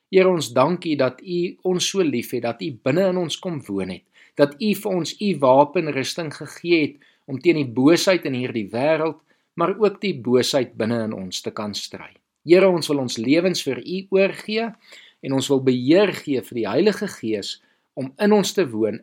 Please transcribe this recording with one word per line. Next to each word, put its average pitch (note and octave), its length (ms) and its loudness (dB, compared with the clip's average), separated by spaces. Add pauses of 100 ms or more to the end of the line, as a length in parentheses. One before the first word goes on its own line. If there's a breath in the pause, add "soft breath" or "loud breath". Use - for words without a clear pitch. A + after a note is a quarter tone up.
(100)
Here, F#3 160 6
ons E3 240 0
dank D#3 400 2
U D3+ 80 0
dat B2+ 240 0
U F3 180 -4 (300)
ons F3+ 220 0
so G3 100 0
lief B2 320 -2
het, A#2 80 -4
dat A#2 240 -4
U D#3 40 -6 (120)
binne E3+ 300 2
in F3+ 80 -2
ons E3 180 -6
kom E3 300 -8
woon F#2+ 260 -4
het, - 80 -18 (360 soft breath)
dat - 200 2
U G#3+ 160 0
vir - 160 -6
ons F3 240 -4
U G#3 140 -4 (100)
wapenrusting C#3 960 2
gegee E3 480 -2
het C3 140 -4 (340 soft breath)
om C3+ 80 -6
teen E3+ 220 2
die C3 80 -2 (100)
boosheid E3 480 4
in C3+ 80 -4
hierdie A#2 380 -4
wêreld, D3+ 480 0 (340)
maar E3+ 240 0
ook G3+ 240 2
die F#3 160 -2
boosheid B2 600 2
binne A2+ 280 -2
in A2 80 -6
ons F#2 300 -10
te G#2+ 100 -8
kan G#2 240 -8
stry. F2 320 -14 (320)
Here, F#3 240 6
ons F3 240 0
wil C#3 140 0
ons A#2 180 -6
lewens E3+ 400 2
vir B2 220 -4
U F#3 160 -6 (160)
oorgee G#3+ 500 0 (560 loud breath)
en C3+ 140 -2
ons C3 160 0
wil C3 100 2
beheer C3+ 540 4
gee C3 260 -4
vir B2 160 -10
die G#2+ 80 -2
Heilige F#3+ 460 0
Gees G#2+ 480 -6 (340)
om C3+ 240 -8
in G#3 160 4
ons G3 220 2
te F3 100 2
woon, A2 360 -2